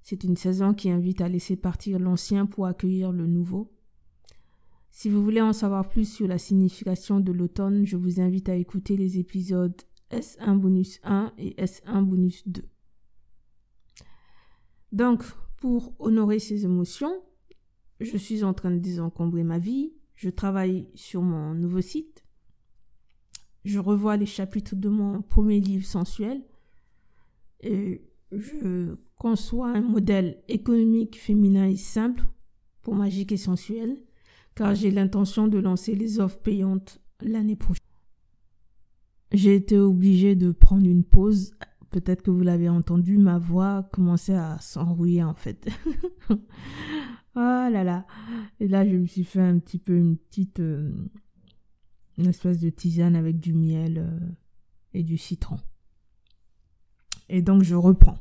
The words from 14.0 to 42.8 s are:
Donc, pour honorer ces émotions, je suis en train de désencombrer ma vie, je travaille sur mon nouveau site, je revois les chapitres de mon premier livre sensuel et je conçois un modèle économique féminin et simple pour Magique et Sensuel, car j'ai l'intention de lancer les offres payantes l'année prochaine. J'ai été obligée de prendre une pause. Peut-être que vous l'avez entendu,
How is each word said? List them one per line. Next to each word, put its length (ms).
Donc, 320
pour 420
honorer 400
ces 260
émotions, 560
je 180
suis 260
en 120
train 160
de 80
désencombrer 640
ma 160
vie, 340
je 160
travaille 640
sur 260
mon 320
nouveau 280
site, 420
je 120
revois 380
les 100
chapitres 500
de 120
mon 340
premier 380
livre 260
sensuel 560
et 420
je 640
conçois 540
un 100
modèle 680
économique 680
féminin 500
et 80
simple 480
pour 140
Magique 380
et 40
Sensuel, 640
car 200
j'ai 160
l'intention 580
de 100
lancer 340
les 280
offres 180
payantes 640
l'année 380
prochaine. 260
J'ai 220
été 220
obligée 580
de 160
prendre 360
une 160
pause. 480
Peut-être 320
que 100
vous 120
l'avez 260
entendu, 480